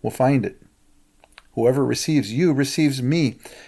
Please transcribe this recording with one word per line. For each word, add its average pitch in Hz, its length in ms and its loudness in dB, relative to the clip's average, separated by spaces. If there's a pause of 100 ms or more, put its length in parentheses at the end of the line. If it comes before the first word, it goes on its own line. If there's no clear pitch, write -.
will 113 80 -6
find 131 360 0
it. - 160 -10 (920)
Whoever 127 280 2
receives 120 480 0
you 156 220 2
receives 139 500 0
me, 143 360 0 (280)